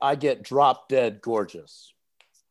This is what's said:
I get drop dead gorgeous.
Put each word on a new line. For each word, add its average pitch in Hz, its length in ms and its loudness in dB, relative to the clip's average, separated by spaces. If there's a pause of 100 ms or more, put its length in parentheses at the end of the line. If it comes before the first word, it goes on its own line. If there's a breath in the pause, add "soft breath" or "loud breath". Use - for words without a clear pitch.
I 143 140 2
get 135 280 -2
drop 135 460 2
dead 117 320 0
gorgeous. 98 720 -8 (580)